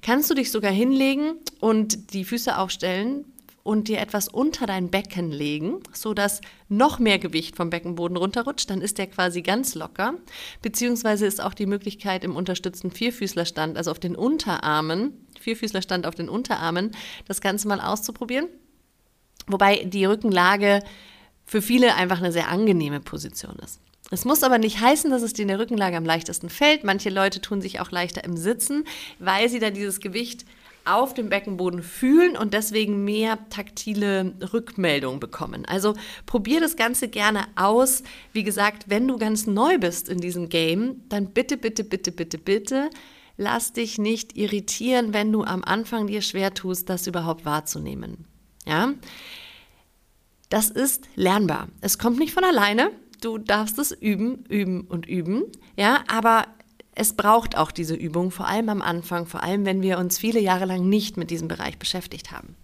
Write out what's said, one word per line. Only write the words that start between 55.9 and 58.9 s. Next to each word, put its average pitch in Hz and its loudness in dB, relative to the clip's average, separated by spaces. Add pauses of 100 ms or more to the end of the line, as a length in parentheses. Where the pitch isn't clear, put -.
aber 226 4 (540)
es 220 0
braucht 220 4
auch 156 0
diese 160 -4
Übung, 170 -2
vor - -6
allem 220 0
am 202 0
Anfang, 170 -4